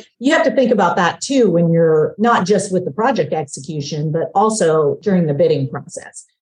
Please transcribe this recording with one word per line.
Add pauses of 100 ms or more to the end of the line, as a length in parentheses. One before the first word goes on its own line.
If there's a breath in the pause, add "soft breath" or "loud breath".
(200 loud breath)
you
have
to
think
about
that
too,
when
you're
not
just
with
the
project
execution,
but
also
during
the
bidding
process. (200)